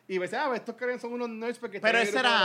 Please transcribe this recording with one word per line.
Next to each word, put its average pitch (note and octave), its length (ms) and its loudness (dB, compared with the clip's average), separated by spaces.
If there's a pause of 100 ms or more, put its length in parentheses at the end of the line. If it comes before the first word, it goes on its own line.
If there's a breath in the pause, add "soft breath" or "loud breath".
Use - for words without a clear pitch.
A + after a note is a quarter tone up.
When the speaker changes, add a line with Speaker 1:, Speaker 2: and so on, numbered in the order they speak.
Speaker 1:
Y F#3 120 -2
pensé, F3+ 160 -4
"Ah, C#4 180 0
estos A#3 220 -6
creen B3 240 -6
son A#3+ 140 -8
unos A#3+ 160 -6
nerds A3+ 280 -6
porque G3+ 200 -10
están G#3+ 120 -2
Speaker 2:
Pero A3+ 100 4
Speaker 1:
en - 20 4
el G#3 80 2
Speaker 2:
eso G#3 100 0
Speaker 1:
grupo B3+ 140 4
de A3 60 4
los - 60 4